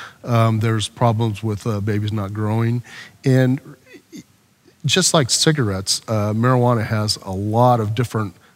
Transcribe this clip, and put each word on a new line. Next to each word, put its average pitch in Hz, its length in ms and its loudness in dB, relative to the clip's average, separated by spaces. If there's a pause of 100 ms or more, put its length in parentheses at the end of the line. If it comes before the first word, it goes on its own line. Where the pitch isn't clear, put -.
(240)
Um, 113 380 2
there's 113 260 0
problems 113 560 -2
with, 107 240 -4
uh, 104 140 -4
babies 104 320 -2
not 104 200 -6
growing. 113 480 0 (440)
And 131 340 4 (1300)
just 175 280 0
like 147 160 4
cigarettes, 107 800 0
uh, 107 240 0
marijuana 120 540 2
has 107 400 -2
a 98 80 -10
lot 113 480 2
of 107 120 -2
different, 110 420 -4 (200)